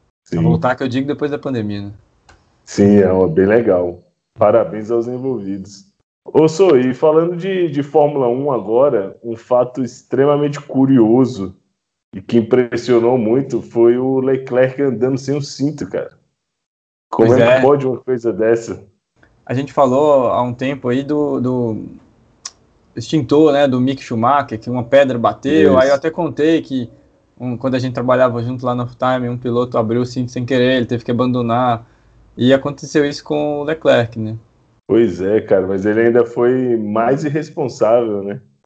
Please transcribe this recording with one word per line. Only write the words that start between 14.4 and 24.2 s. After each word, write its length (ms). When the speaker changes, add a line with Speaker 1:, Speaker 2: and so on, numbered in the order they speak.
Speaker 1:
andando 380
sem 180
o 60
cinto, 440
cara. 300
Como 160
Speaker 2:
Pois 120
Speaker 1:
é 60
que 60
Speaker 2:
é. 100
Speaker 1:
pode 240
uma 140
coisa 340
dessa? 500
Speaker 2:
A 80
gente 180
falou 600
há 100
um 140
tempo 340
aí 140
do, 360
do 460
extintor, 580
né, 140
do 120
Mick 220
Schumacher, 580